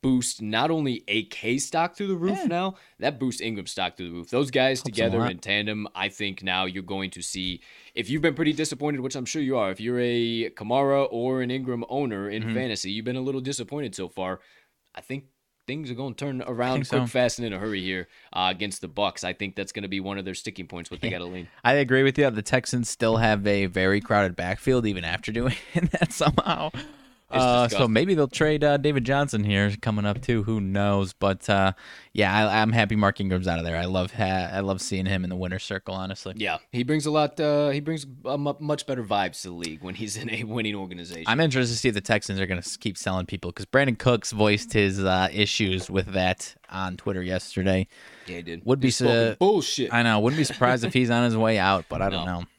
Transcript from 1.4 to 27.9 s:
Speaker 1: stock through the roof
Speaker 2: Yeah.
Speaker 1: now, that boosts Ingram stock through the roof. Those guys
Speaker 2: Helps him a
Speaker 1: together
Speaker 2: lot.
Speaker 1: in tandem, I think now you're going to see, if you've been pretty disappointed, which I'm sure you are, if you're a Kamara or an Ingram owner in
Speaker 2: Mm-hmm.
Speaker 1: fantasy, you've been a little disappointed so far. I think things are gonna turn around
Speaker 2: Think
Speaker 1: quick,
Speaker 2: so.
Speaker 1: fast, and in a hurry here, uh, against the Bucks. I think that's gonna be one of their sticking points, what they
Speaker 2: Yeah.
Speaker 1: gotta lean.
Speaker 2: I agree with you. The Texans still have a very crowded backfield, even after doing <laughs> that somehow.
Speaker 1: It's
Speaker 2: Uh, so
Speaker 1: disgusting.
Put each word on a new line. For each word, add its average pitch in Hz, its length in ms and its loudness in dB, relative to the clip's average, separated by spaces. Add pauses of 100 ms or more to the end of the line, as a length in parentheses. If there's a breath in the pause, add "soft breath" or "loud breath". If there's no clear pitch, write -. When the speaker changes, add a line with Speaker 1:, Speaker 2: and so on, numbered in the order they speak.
Speaker 1:
stock 165 360 -2
through 202 120 -6
the 190 100 0
roof 190 220 0
Speaker 2:
Yeah. 339 80 -2
Speaker 1:
now, 185 280 -2 (220 soft breath)
that 131 220 -4
boosts 127 200 -2
Ingram 104 280 -6
stock 92 300 -6
through 90 100 -8
the 85 80 -10
roof. 87 160 -12
Those 135 180 0
guys 131 300 2
Speaker 2:
Helps - 80 -8
him 120 40 -8
a 104 40 -8
Speaker 1:
together 113 240 2
Speaker 2:
lot. 120 120 0
Speaker 1:
in 90 60 -8
tandem, 104 560 -2
I 95 160 -2
think 98 320 -6
now 92 240 0
you're 95 160 -6
going 95 300 -6
to 87 100 -14
see, 90 400 -6 (320 loud breath)
if 110 160 -6
you've 147 140 -2
been 160 100 2
pretty 151 200 0
disappointed, 147 480 -4
which 131 140 -6
I'm 127 100 -8
sure 156 180 -4
you 131 140 0
are, 104 120 2
if 95 100 -6
you're 120 200 -2
a 117 500 0
Kamara 139 600 2
or 127 320 0
an 123 80 -4
Ingram 123 360 -4
owner 117 440 -2
in 107 100 -4
Speaker 2:
Mm-hmm. 113 140 -4
Speaker 1:
fantasy, 113 360 -4
you've 110 140 -6
been 123 100 -4
a 131 60 -4
little 135 200 -4
disappointed 131 520 -6
so 92 160 -8
far. 92 300 -6 (540 soft breath)
I - 60 -14
think 135 240 -10 (440)
things 143 220 -8
are 123 40 -6
gonna 127 220 -4
turn 135 300 -4
around 127 340 0
Speaker 2:
Think 139 100 -2
Speaker 1:
quick, 131 140 4
Speaker 2:
so. 123 40 -2
Speaker 1:
fast, 123 320 2
and 120 80 -2
in 104 60 -2
a 92 60 -4
hurry 104 220 -2
here, 92 280 -4 (240 soft breath)
uh, 92 180 2
against 95 300 -6
the 90 80 -10
Bucks. 95 340 -2
I 92 80 -2
think 95 240 -6
that's 98 160 -6
gonna 101 160 -8
be 98 140 -4
one 98 160 -6
of 95 80 -6
their 95 80 -6
sticking 95 340 -10
points, 87 240 -12
what 82 80 -12
they - 80 -6
Speaker 2:
Yeah. 90 120 -6
Speaker 1:
gotta 87 120 -10
lean. 90 160 -10 (160 loud breath)
Speaker 2:
I 127 120 6
agree 135 280 4
with 135 140 4
you. 143 120 6
The 107 120 -2
Texans 123 480 0
still 113 260 2
have 107 320 4
a 101 200 4
very 95 340 2
crowded 98 340 2
backfield, 110 500 0
even 95 200 0
after 92 260 -4
doing 120 240 0 (180)
<laughs> 170 200 0
that 170 180 0
somehow. 156 600 0 (600 loud breath)
Speaker 1:
It's 131 80 4
Speaker 2:
Uh, 123 200 6
so - 80 6
Speaker 1:
disgusting. 110 240 2